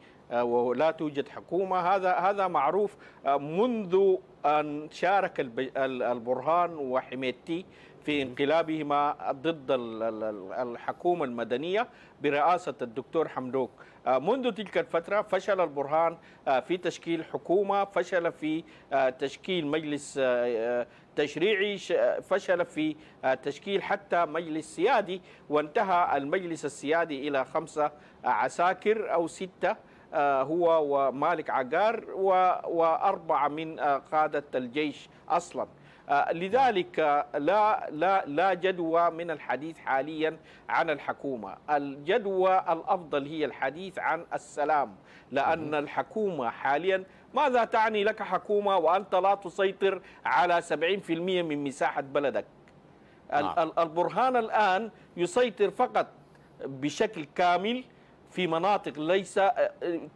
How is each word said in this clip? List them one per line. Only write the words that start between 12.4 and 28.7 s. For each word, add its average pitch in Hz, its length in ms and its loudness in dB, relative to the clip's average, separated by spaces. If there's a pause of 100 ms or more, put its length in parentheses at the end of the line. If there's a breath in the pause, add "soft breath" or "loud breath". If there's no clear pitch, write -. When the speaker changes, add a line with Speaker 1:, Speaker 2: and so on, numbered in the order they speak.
Speaker 1:
الدكتور 131 460 -4
حمدوك. 127 440 -4 (360 loud breath)
آه، 127 120 2
منذ 240 320 0
تلك 190 260 -6
الفترة 180 440 -2
فشل 190 400 0
البرهان، 156 560 0 (300 loud breath)
آه، 131 120 4
في 170 180 -2
تشكيل 165 480 -4
حكومة، 196 600 0
فشل 180 460 0
في، 156 320 -4 (300 loud breath)
آه، 135 160 4
تشكيل 143 580 -4
مجلس، 147 500 -4
آه، 135 60 2 (580)
آه، 117 60 -6 (280 loud breath)
تشريعي، 190 640 0
ش-، 180 160 -4 (280)
فشل 180 440 0
في، 156 300 -4 (300 loud breath)
آه، 131 80 2
تشكيل 170 500 -4
حتى 196 420 0
مجلس 156 500 -6
سيادي، 190 460 2 (280 loud breath)
وانتهى 156 680 2
المجلس 160 480 -4
السيادي 147 640 -2
إلى 139 180 0
خمسة 156 460 -2 (340 loud breath)
عساكر 180 880 0